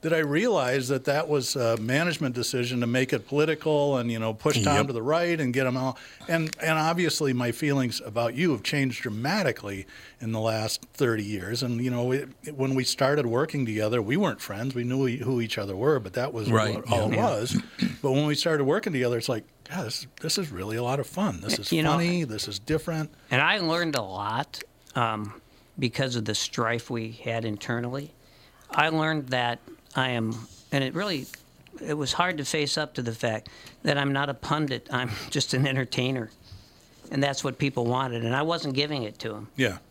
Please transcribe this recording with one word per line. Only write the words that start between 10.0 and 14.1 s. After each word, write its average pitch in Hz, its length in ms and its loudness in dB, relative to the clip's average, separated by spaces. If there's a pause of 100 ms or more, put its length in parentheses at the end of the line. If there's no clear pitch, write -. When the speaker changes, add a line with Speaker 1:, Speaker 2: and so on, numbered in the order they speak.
Speaker 1:
in 113 120 -4
the 110 80 0
last 110 420 0 (120)
thirty 113 280 2
years. 104 400 -4
And, 123 220 -2
you 127 60 0
know, 123 220 0
it, 131 180 -2 (120)
it, 151 140 -10
when 135 180 0
we 131 80 2
started 139 440 2
working 131 400 0
together, 110 340 2
we 110 160 0